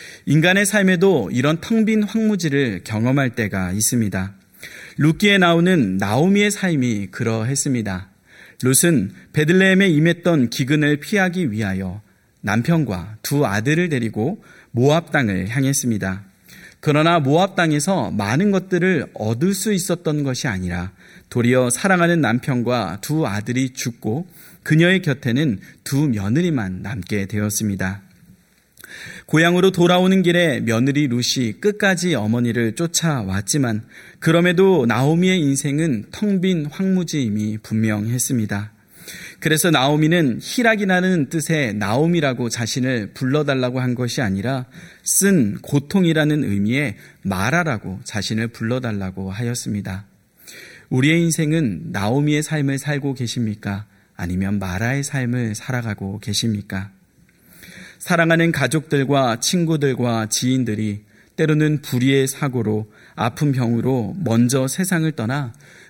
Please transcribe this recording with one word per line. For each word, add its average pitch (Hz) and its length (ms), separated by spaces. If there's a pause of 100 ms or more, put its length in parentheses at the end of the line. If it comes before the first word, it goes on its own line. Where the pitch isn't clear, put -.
(260)
인간의 180 400
삶에도 185 640
이런 143 280
텅 220 240
빈 214 180
황무지를 160 800
경험할 123 460
때가 95 420
있습니다. 101 600 (640)
룻기에 175 420
나오는 170 600
나오미의 180 520
삶이 123 600
그러했습니다. 113 1000 (520)
룻은 131 480 (240)
베들레헴에 185 540
임했던 165 600
기근을 147 500
피하기 180 540
위하여 95 480 (400)
남편과 107 840
두 143 220
아들을 135 460
데리고 120 520 (280)
모압 147 420
땅을 101 360
향했습니다. 113 760 (560)
그러나 156 380
모압 160 380
땅에서 151 540
많은 110 400
것들을 180 640
얻을 120 400
수 208 180
있었던 160 500
것이 135 260
아니라 90 440 (360)
도리어 123 420
사랑하는 175 500
남편과 117 800
두 151 260
아들이 123 440
죽고 123 580 (340)
그녀의 175 400
곁에는 127 560 (240)
두 143 260
며느리만 110 720
남게 98 440
되었습니다. 101 760 (1200)
고향으로 175 440
돌아오는 185 520
길에 165 380
며느리 131 480
룻이 120 520
끝까지 190 540
어머니를 113 600
쫓아왔지만 123 1080 (360)
그럼에도 170 680
나오미의 165 540
인생은 139 720
텅 196 280
빈 175 260
황무지임이 139 920
분명했습니다. 110 1120 (640)
그래서 156 320
나오미는 151 720
희락이라는 185 840
뜻의 147 460
나오미라고 127 760
자신을 120 640
불러달라고 131 640
한 123 140
것이 123 260
아니라 117 460 (380)
쓴 156 580
고통이라는 151 800
의미의 104 520 (260)
마라라고 104 840
자신을 110 440
불러달라고 104 800
하였습니다. 104 760 (840)
우리의 151 320
인생은 151 720
나오미의 143 500
삶을 139 360
살고 143 360
계십니까? 110 720 (300)
아니면 95 420
마라의 110 460
삶을 123 500
살아가고 107 640
계십니까? 101 680 (1160)
사랑하는 165 480
가족들과 135 880
친구들과 131 880
지인들이 110 760 (320)
때로는 151 440
불의의 131 480
사고로 107 640 (240)
아픈 131 360
병으로 117 640
먼저 123 500
세상을 165 440
떠나 127 420 (340)